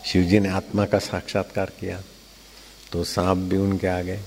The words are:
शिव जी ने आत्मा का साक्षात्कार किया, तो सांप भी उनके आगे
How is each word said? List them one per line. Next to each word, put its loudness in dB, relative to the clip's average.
शिव 4
जी 6
ने 0
आत्मा -2
का 2
साक्षात्कार -4
किया, -8
तो -2
सांप 0
भी 0
उनके 2
आगे -2